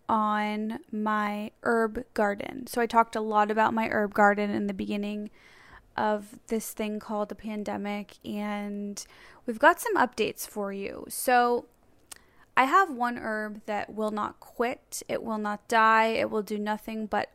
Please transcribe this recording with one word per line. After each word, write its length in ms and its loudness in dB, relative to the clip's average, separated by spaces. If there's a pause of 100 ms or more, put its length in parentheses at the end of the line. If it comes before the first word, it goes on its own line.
on 680 0 (120)
my 600 -4 (100)
herb 420 0 (120)
garden. 500 -2
So 160 -2
I 60 2
talked 280 2
a 60 -2
lot 300 4
about 220 4
my 140 0
herb 280 0
garden 340 6
in 160 0
the 80 -2
beginning 560 -4 (680)
of 520 0
this 240 -4
thing 280 -6
called 300 -4
the 60 -8
pandemic, 880 -6
and 800 -6 (400)
we've 140 -6
got 200 6
some 160 -2
updates 520 0
for 260 -6
you. 340 -8
So 580 2 (920)
I 80 6
have 240 6
one 280 -4
herb 480 -6
that 280 -6
will 180 -2
not 280 -6
quit. 680 -6
It 160 -4
will 140 -4
not 300 -6
die. 400 6
It 220 0
will 140 -2
do 140 -6
nothing 480 -6
but 300 -4